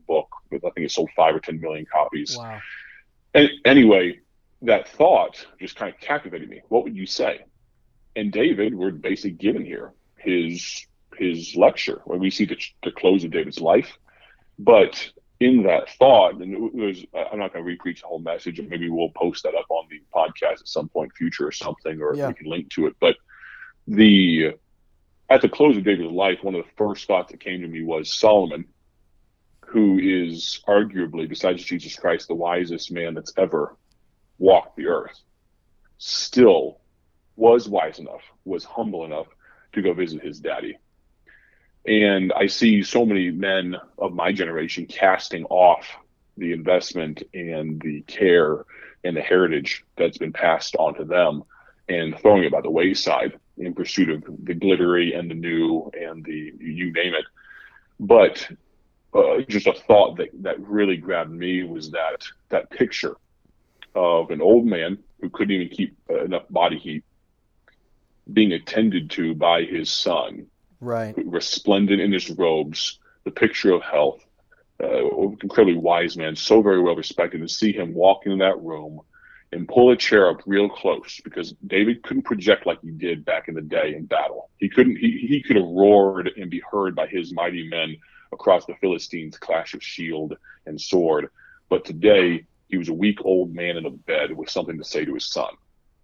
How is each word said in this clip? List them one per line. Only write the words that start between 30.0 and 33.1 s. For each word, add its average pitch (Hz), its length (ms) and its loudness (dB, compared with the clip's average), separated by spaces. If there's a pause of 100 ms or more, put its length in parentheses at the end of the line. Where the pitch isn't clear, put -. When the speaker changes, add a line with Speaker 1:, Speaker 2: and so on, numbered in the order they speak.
Speaker 1:
is 87 680 -2
arguably, 92 600 0
besides 87 340 -4
Jesus 80 320 -10
Christ, 82 320 -4
the 82 80 -6
wisest 85 560 -4
man 85 240 -8